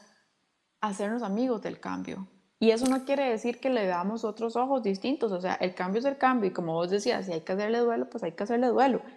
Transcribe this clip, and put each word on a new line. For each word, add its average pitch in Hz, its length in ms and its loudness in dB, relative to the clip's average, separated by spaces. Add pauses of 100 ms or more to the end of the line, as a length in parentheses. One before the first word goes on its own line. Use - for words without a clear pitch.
(800)
hacernos 214 420 -2
amigos 220 380 0
del 170 180 -8
cambio. - 480 -8 (320)
Y 226 120 6
eso 233 160 4
no 262 160 2
quiere 277 260 0
decir 233 300 -2
que 269 100 0
le 233 180 2
damos 185 360 -2
otros 226 320 -4
ojos 254 280 0
distintos, 220 500 0
o 175 80 -2
sea, 185 140 0
el 185 180 -2
cambio 185 260 -2
es 247 60 -2
el 277 120 0
cambio, 254 320 4
y 180 40 -12
como 165 200 -2
vos 170 160 0
decías, 202 360 0
si 185 80 -6
hay 160 80 -2
que 165 120 -6
hacerle 214 260 0
duelo, 240 280 2
pues 233 160 -10
hay 165 100 -4
que - 100 -4
hacerle 240 240 2
duelo. 240 340 4 (160)